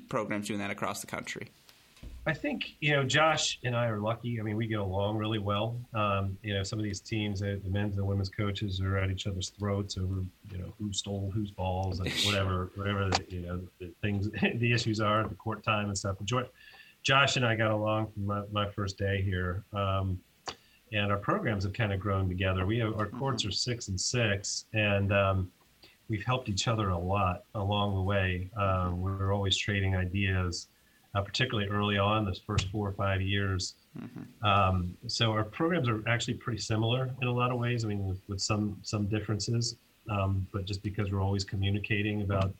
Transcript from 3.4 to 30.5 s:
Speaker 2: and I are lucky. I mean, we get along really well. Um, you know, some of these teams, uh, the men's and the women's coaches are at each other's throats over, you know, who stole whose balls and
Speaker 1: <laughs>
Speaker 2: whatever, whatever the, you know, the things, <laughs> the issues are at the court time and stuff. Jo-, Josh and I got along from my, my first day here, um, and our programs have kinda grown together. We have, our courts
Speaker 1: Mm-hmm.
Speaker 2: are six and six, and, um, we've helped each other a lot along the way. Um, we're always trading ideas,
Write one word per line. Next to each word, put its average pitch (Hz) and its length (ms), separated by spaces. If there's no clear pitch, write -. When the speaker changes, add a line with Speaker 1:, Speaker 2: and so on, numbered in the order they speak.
Speaker 2:
and 123 120
I 120 100
are 110 140
lucky. 117 400
I 107 40
mean, 107 140
we 113 80
get 107 140
along 101 380
really 107 220
well. 104 400
Um, 98 480
you 104 140
know, 98 80
some 107 160
of 107 40
these 98 180
teams, 104 420
uh, 101 200
the 92 60
men's 101 240
and 98 60
the 98 60
women's 98 240
coaches 98 520
are 95 160
at 95 140
each 92 160
other's 92 240
throats 101 480
over, 92 240
you 92 60
know, 90 220
who 104 120
stole 98 440
whose 104 160
balls 92 480
and 90 120
Speaker 1:
<laughs> - 140
Speaker 2:
whatever, 95 480
whatever 98 380
the, 95 180
you 90 120
know, 87 200
the 90 220
things, 101 260
<laughs> 196 140
the 120 180
issues 113 260
are 107 220
at 101 80
the 92 60
court 107 280
time 104 260
and 98 80
stuff. 98 260
Jo-, 123 240
Josh 139 340
and 127 80
I 113 100
got 110 160
along 107 400
from 101 140
my, 101 160
my 104 200
first 98 260
day 98 240
here, 92 500
um, 95 480
and 104 180
our 101 80
programs 120 460
have 98 80
kinda 101 240
grown 98 320
together. 92 380
We 113 140
have, 107 200
our 104 60
courts 117 380
Speaker 1:
Mm-hmm. 107 60
Speaker 2:
are - 40
six - 340
and 92 140
six, 104 720
and, 101 400
um, 95 360
we've 104 160
helped 131 240
each 98 180
other 110 220
a 90 80
lot 90 460
along 101 400
the 95 60
way. 92 560
Um, 92 420
we're 98 340
always 98 220
trading 98 400
ideas, 92 720